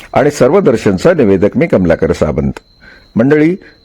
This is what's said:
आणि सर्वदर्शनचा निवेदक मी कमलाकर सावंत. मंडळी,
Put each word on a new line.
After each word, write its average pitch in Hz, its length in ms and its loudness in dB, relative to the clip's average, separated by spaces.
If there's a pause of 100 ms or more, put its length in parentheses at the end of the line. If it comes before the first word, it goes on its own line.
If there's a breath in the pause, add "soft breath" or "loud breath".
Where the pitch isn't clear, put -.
(120)
आणि 135 180 0
सर्वदर्शनचा 135 800 0
निवेदक 101 440 0
मी 254 100 0
कमलाकर 82 460 0
सावंत. 71 400 -2 (640 loud breath)
मंडळी, 151 400 2 (280 loud breath)